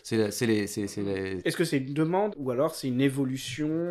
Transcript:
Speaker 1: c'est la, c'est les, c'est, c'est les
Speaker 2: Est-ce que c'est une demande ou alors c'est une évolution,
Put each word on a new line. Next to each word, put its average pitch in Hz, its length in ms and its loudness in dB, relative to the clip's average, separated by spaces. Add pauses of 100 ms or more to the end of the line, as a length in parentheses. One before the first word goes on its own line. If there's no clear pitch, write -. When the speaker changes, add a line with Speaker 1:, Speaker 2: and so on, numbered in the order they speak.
Speaker 1:
c'est - 140 -2
la, 107 140 4
c'est 120 160 0
les, 107 200 4
c'est, 101 200 -4
c'est 101 160 -6
les 95 420 -2
Speaker 2:
Est-ce 165 140 0
que 170 80 2
c'est 156 100 0
une 131 160 -2
demande 180 460 0
ou 131 120 -4
alors 147 240 2
c'est - 140 -4
une 123 140 2
évolution, 135 640 0 (220)